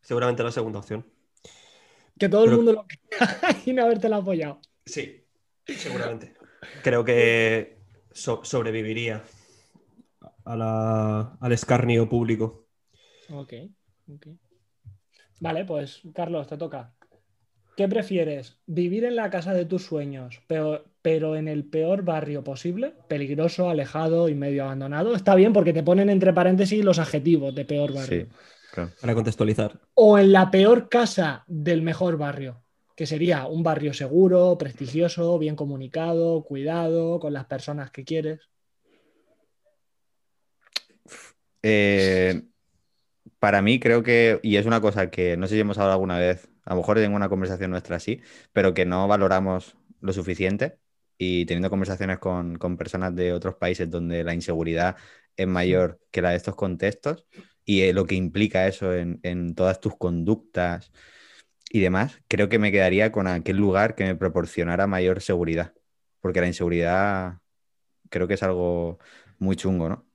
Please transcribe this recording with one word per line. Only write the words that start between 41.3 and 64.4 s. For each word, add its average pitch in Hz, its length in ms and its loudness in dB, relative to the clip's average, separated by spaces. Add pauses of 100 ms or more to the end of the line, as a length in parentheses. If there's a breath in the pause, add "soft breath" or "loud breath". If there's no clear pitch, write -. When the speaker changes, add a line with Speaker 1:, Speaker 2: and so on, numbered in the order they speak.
Speaker 3:
Eh, 95 800 4 (960)
para 101 240 4
mí 120 180 4
creo 117 220 2
que, 117 400 4
y 104 140 2
es 104 100 2
una 113 160 2
cosa 98 280 0
que 87 280 0
no 92 80 -2
sé 104 80 -4
si 110 60 2
hemos 104 180 -2
hablado 98 160 2
alguna 92 240 -2
vez, 90 300 0 (160)
a - 100 -10
lo - 60 0
mejor 104 180 0
en 104 140 2
una 101 160 0
conversación 92 440 -4
nuestra 87 260 -6
sí, - 220 -8 (320 loud breath)
pero 95 200 4
que 92 120 0
no 92 240 0
valoramos 95 680 0 (240)
lo 95 120 -4
suficiente 95 680 -4 (400)
y 90 280 -2
teniendo 87 240 -4
conversaciones 95 500 -4
con, 87 360 -6
con 90 200 -6
personas 92 400 -6
de 90 160 -2
otros 90 240 -6
países 90 340 -4
donde 85 320 -4
la 85 120 -4
inseguridad 82 640 -2 (400 soft breath)
es 95 120 -4
mayor 90 540 0
Speaker 2:
Sí. - 100 -20
Speaker 3:
que 92 100 -4
la 87 80 0
de 87 60 -2
estos 95 180 -6
contextos 101 720 -6 (380 soft breath)
y, 98 180 2
eh, 92 100 4
lo 92 140 0
que 95 80 -4
implica 92 540 0
eso 95 260 -4
en, 87 300 -4
en 87 320 -6
todas 92 240 0
tus - 160 -6
conductas 87 960 -4 (760 soft breath)
y 110 120 0
demás, 95 480 0
creo 104 200 0
que 110 120 2
me 104 100 2
quedaría 98 400 4
con 101 160 -2
aquel 90 300 -2
lugar 101 400 2
que 98 80 -4
me 92 100 -2
proporcionara 87 720 -2